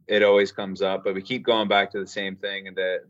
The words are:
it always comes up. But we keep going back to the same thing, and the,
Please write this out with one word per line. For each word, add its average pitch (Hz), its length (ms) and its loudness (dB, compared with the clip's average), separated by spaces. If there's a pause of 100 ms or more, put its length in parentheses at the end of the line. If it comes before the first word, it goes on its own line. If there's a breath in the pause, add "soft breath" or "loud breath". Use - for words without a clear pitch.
it 104 160 2
always 101 300 6
comes 98 300 -6
up. 95 200 -2
But 98 120 -2
we 95 80 -6
keep 123 200 -6
going 110 240 2
back 101 260 2
to 104 60 -6
the 95 80 -6
same 98 300 -6
thing, 98 320 -10
and 92 80 -14
the, 92 340 -2